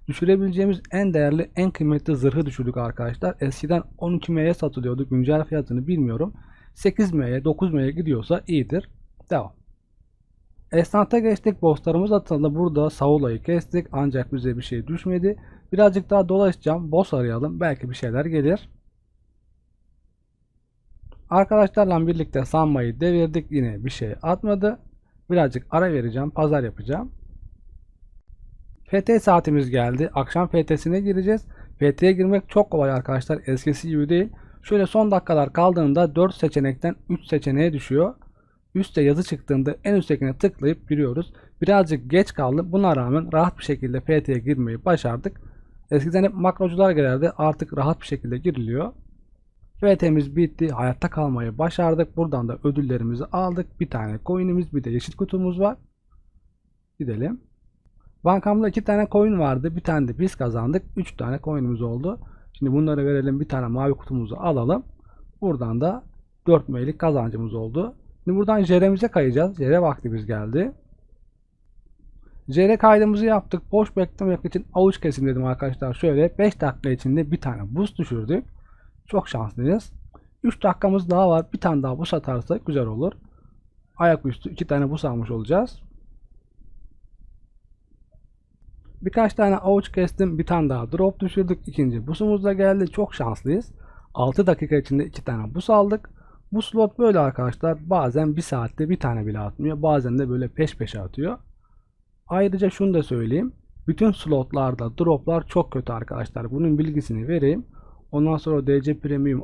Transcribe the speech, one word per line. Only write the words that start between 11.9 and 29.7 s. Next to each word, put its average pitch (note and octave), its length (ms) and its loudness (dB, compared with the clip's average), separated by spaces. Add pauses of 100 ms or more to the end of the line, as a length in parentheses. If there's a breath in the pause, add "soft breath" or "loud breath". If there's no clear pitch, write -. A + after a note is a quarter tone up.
atıldı. D3+ 440 0
Burada D#3 340 2
Saula'yı C#3+ 540 0
kestik. E3+ 480 -2
Ancak C#3 420 -2
bize B2 240 -2
bir B2 40 -8
şey A#2 260 -6
düşmedi. F3+ 520 -2 (320 loud breath)
Birazcık G3 380 4
daha G3 200 4
dolaşacağım. F3 600 0
Boss E3+ 220 2
arayalım. C3 460 -2
Belki C#3 300 -2
bir B2 60 -10
şeyler B2+ 300 -4
gelir. D#3+ 440 0 (2500)
Arkadaşlarla G3 760 4
birlikte D#3 380 -2
Sanma'yı C#3 540 0
devirdik. E3 520 0
Yine A#2 340 -2
bir C3 40 -2
şey A2 320 -8
atmadı. G#3 580 -2 (520)
Birazcık C#3 380 0
ara E3+ 240 0
vereceğim. B2 360 -2
Pazar D3 340 0
yapacağım. C3 480 -8 (1800)
F G3 140 0
T A#3 160 4
saatimiz D#3 500 2
geldi. B2 440 0